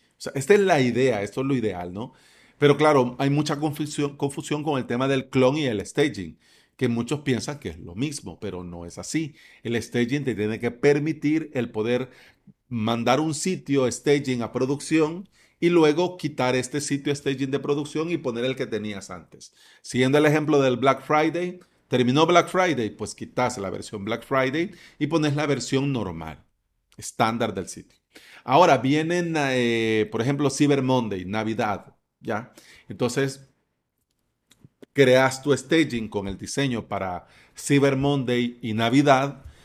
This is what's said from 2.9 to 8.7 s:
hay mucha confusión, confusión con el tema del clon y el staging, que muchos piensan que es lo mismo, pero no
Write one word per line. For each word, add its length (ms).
hay 140
mucha 280
confusión, 580
confusión 440
con 160
el 80
tema 220
del 240
clon 260
y 80
el 180
staging, 540
que 100
muchos 340
piensan 360
que 120
es 100
lo 160
mismo, 440
pero 240
no 220